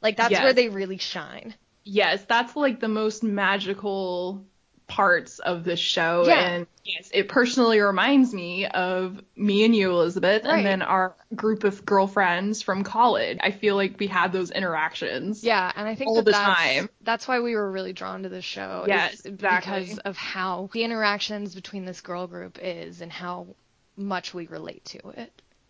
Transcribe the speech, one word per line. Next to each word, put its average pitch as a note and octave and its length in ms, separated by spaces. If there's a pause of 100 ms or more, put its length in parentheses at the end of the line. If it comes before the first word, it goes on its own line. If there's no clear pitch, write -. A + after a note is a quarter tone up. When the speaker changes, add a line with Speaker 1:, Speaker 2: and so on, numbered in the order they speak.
Speaker 1:
Like, G#3+ 160
that's A3+ 140
Speaker 2:
Yes. F#3 120
Speaker 1:
where C4 100
they B3 160
really G3 280
shine. - 560 (300)
Speaker 2:
Yes, G3 440
that's, B3 280
like, C#4+ 240
the A3+ 80
most G#3+ 360
magical G3 1200 (440)
parts F3 520
of F3 240
the F3 120
show. E3+ 520
Speaker 1:
Yeah. - 200
Speaker 2:
And F3 200 (160)
yes, F3+ 280
it G3 160
personally A#3+ 520
reminds A3 540
me F3+ 340
of F#3 520 (160)
me G#3 300
and A#3 100
you, G3 140
Elizabeth, F3+ 560
Speaker 1:
Right. C#4+ 120
Speaker 2:
and G3+ 80
then F#3+ 180
our F#3 320 (200)
group G#3+ 280
of G3 220
girlfriends G3 760
from G3 220
college. G3 580
I - 80
feel G3+ 260
like G3 240
we G3+ 80
had F3+ 240
those F3+ 200
interactions E3 920
Speaker 1:
Yeah, G3+ 320
and G#3 120
I A3 80
think A#3+ 140
Speaker 2:
all A3 80
Speaker 1:
that A3 80
Speaker 2:
the G#3+ 60
Speaker 1:
that's, G3+ 280
Speaker 2:
time. D3+ 300 (120)
Speaker 1:
that's A3+ 260
why B3+ 120
we A#3+ 160
were G3+ 160
really F#3+ 220
drawn F#3+ 300
to F#3+ 60
the F#3 140
show. F#3+ 440
Speaker 2:
Yes, F3 340
Speaker 1:
is - 40
Speaker 2:
exactly. F#3+ 600
Speaker 1:
because G#3 140
of G3 180
how F#3 540
the A3+ 120
interactions G#3 720
between F#3+ 300
this F#3 160
girl F3+ 260
group F3+ 340
is E3+ 400
and E3+ 100
how F3+ 360 (500)
much G3 380
we E3+ 120
relate E3 380
to - 240
it. - 320 (280)